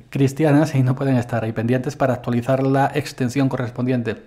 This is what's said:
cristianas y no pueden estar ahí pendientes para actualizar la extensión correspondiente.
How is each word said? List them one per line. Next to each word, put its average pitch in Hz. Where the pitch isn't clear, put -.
cristianas 143
y 131
no 131
pueden 135
estar 117
ahí 113
pendientes 123
para 127
actualizar 120
la 135
extensión 135
correspondiente. 120